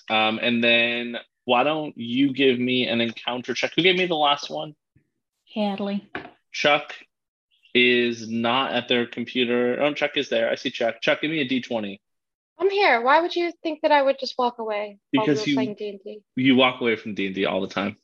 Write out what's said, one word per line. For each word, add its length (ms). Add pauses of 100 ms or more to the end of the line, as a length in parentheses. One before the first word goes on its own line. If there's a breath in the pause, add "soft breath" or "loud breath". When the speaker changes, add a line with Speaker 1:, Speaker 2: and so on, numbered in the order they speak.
Speaker 1:
Um, 320
and 220
then 540 (300)
why 180
don't 320
you 360
give 280
me 260
an 140
encounter 540
check? 200
Who 80
gave 140
me 100
the 80
last 360
one? 260 (760)
Speaker 2:
Hadley. 560 (440)
Speaker 1:
Chuck 420 (800)
is 560
not 420
at 140
their 200
computer. 760
Oh, 120
Chuck 220
is 120
there. 200
I 60
see 160
Chuck. 300
Chuck, 220
give 100
me 80
a 80
D 120
twenty. 400 (600)
Speaker 3:
I'm 100
here. 300
Why 200
would 140
you 180 (120)
think 180
that 80
I 120
would 180
just 180
walk 200
away 400 (140)
while 140
we 60
Speaker 1:
Because 120
Speaker 3:
were 60
Speaker 1:
you, 60
Speaker 3:
playing 180
D 140
and 160
D? 160 (160)
Speaker 1:
you 180
walk 260
away 140
from 220
D 100
and 80
D 120
all 160
the 60
time. 360